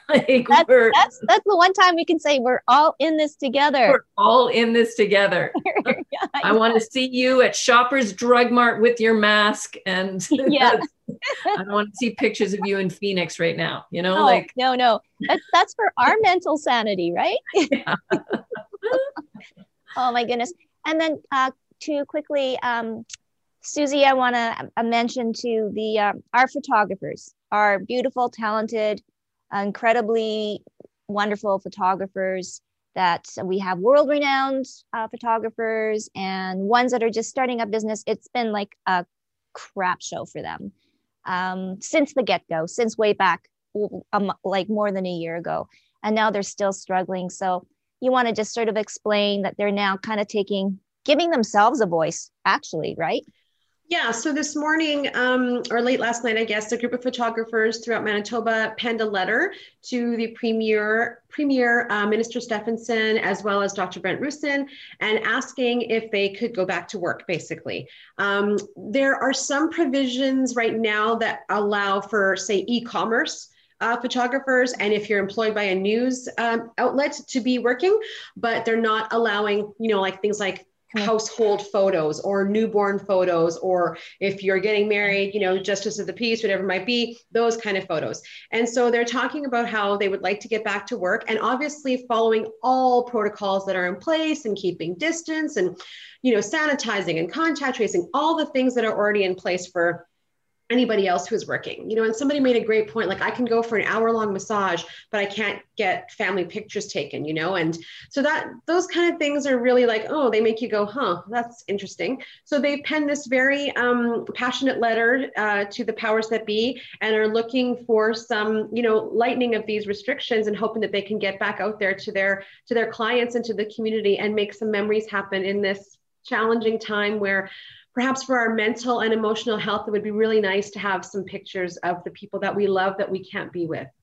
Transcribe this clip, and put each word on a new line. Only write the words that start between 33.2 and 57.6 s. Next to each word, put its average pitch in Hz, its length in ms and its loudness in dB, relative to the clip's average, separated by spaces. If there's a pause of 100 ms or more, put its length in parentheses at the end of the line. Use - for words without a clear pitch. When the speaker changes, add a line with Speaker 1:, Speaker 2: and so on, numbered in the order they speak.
Speaker 2:
we 185 160 -2
have 185 180 -4
world-renowned, 269 880 2 (260)
uh, 226 160 -4
photographers 220 1080 -2
and 190 440 -4
ones 240 320 2
that 240 100 0
are 226 80 2
just 220 200 -4
starting 254 300 -2
a 226 60 -2
business. 214 400 -4
It's - 220 -4
been, 226 240 -4
like, 208 220 -6 (120)
a 180 200 0 (460)
crap - 500 -6
show - 220 -8
for - 180 -12
them, 82 300 -12 (520)
um, 185 560 -6
since 302 340 0
the 262 80 2
get-go, 170 440 -2
since 220 320 -2
way 214 140 4
back, 185 360 2 (260)
w-, 208 280 -6 (100)
um, 202 200 0 (120)
like, 190 240 -2
more 208 220 0
than 190 160 -4
a 180 40 -6
year 165 260 -6
ago. 160 320 -6 (340)
And 214 140 0
now 220 140 2
they're 202 120 -2
still 196 300 -2
struggling. 185 580 -4
So 180 360 -4 (340)
you 254 100 2
wanna 247 220 2
just 214 200 -4
sort 226 160 -2
of 202 80 -2
explain 202 640 -2
that 190 140 -4
they're 208 140 0
now 202 260 0
kinda 214 280 -4
taking, 196 560 -2 (240)
giving 320 260 2
themselves 233 500 4
a 214 60 4
voice, 165 440 -2 (140)
actually, 175 540 -2
right? 180 260 -2 (680)
Speaker 3:
Yeah, 320 220 -2
so 320 200 -4
this 285 220 -4
morning, 302 600 0
um, 247 520 0
or 233 140 0
late 247 160 2
last 233 240 -4
night, 220 160 0
I 226 60 0
guess, 214 260 -4
a 233 80 -2
group 240 140 -4
of 247 100 -6
photographers 226 840 -2